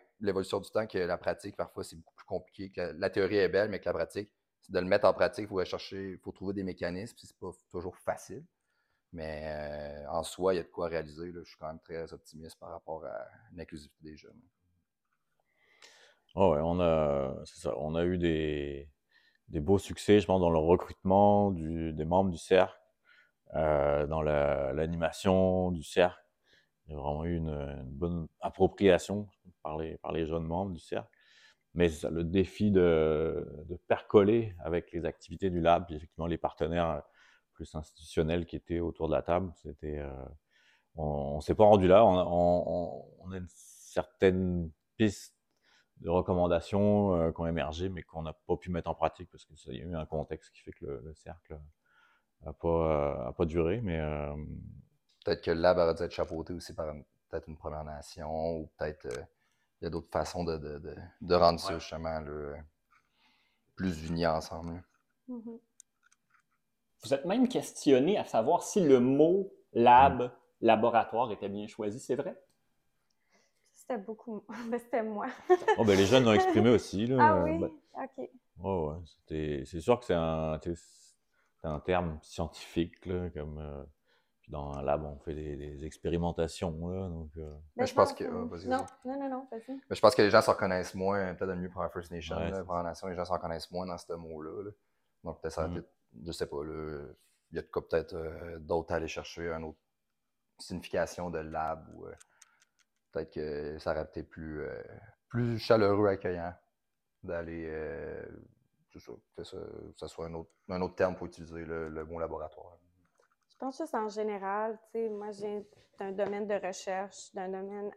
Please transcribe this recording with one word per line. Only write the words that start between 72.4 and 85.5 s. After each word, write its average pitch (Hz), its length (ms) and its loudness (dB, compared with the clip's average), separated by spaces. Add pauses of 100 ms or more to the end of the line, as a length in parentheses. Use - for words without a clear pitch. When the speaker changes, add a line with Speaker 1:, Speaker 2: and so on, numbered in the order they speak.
Speaker 3:
C'était - 240 -8
beaucoup, 214 520 -10
<laughs> 233 240 -10
ben, 240 60 -2
c'était 233 240 -2
moi. 220 240 -4 (500)
Speaker 2:
Oh, 117 80 4
ben, 101 120 8
les 98 80 8
jeunes 127 200 8
l'ont 110 80 8
exprimé 107 360 6
aussi, 107 380 4
là, 131 120 2
Speaker 3:
Ah - 160 8
Speaker 2:
euh, 87 80 2
Speaker 3:
oui ? - 160 0
Speaker 2:
ben, - 120 -2 (320)
Speaker 3:
Ok. - 140 -14
Speaker 2:
ouais, 92 680 -4
ouais, 76 80 -6 (100)
c'était, 76 600 -6
c'est 82 160 -8
sûr 127 180 4
que - 60 -18
c'est 92 80 0
un, 80 480 0
tu 87 140 -6
sais, - 60 -14 (800)
c'est - 60 -8
un 76 120 -4
terme 87 420 0
scientifique, - 840 -6
là, 90 260 -4
comme, 76 280 -10
euh, 71 240 -12 (580)
puis - 100 -20
dans 73 220 -8
un 71 80 -6
lab, 73 240 0
on 73 140 -10
fait 80 140 -10
des, 76 220 -8